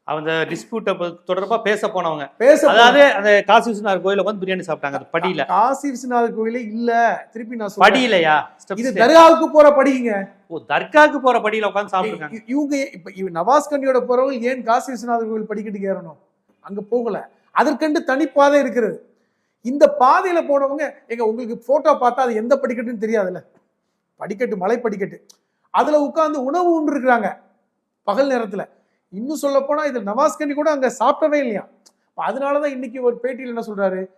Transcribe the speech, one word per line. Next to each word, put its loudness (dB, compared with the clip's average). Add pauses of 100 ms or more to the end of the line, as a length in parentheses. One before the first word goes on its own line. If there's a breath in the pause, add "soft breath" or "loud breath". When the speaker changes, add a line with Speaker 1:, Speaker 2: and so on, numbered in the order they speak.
Speaker 1:
அந்த -6
டிஸ்பியூட்டை -4
ப-, -8
தொடர்பா -2
பேச -2
போனவங்க. -6
Speaker 2:
பேச 6
போனவங்க. 4
Speaker 1:
அதாவது 8
அந்த 4
காசி 4
விஸ்வநாதர் -2
கோயில 0
வந்து -6
பிரியாணி -4
சாப்பிட்டாங்க -6
அந்த -14
படியில. -2
Speaker 2:
காசி 0
விஸ்வநாதர் -2
கோயிலே -4
இல்ல, -2
திருப்பி -12
நான் -8
சொல்றேன். 2
Speaker 1:
படியிலையா? 2
ஸ்டெப்ஸ் -12
Speaker 2:
இது -4
Speaker 1:
ஏறி. 0
Speaker 2:
தர்காவுக்கு 8
போற 8
படிங்க. 0 (180)
Speaker 1:
ஓ, -10
தர்காவுக்கு 4
போற 2
படியில -2
உட்கார்ந்து -2
சாப்பிட்டுருக்காங்க. -6
Speaker 2:
இ-, -18
இவங்க -4
இப்ப -10
இவ-, -8
நவாஸ் 0
கனியோட 0
போறவங்க -2
ஏன் -4
காசி -2
விஸ்வநாதர் -4
கோயில் -6
படிக்கட்டுக்கு -8
ஏறணும்? -10 (420)
அங்க -14
போகல. -6 (220)
அதற்கென்று 0
தனிப்பாதை 2
இருக்கிறது. -4 (460)
இந்த 2
பாதையில 4
போனவங்க, -2 (160)
"எங்க -4
உங்களுக்கு -6
போட்டோ 2
பார்த்தா 2
அது 0
எந்த 0
படிக்கட்டுன்னு -4
தெரியாதுல்ல, -2 (720)
படிக்கட்டு -6
மலை -2
படிக்கட்டு, -8 (440)
அதுல 2
உட்கார்ந்து -2
உணவு 0
உண்டு -2
இருக்கிறாங்க 0 (680)
பகல் 0
நேரத்துல." -4 (400)
இன்னும் -8
சொல்லப் -2
போனா, -2
இதுல -6
நவாஸ் 0
கனி -4
கூட 0
அங்க -2
சாப்பிடவே 0
இல்லையா. -2 (460)
அப்ப -6
அதனாலதான் -2
இன்னைக்கு -10
ஒரு 0
பேட்டியில -8
என்ன -8
சொல்றாரு, -4 (120)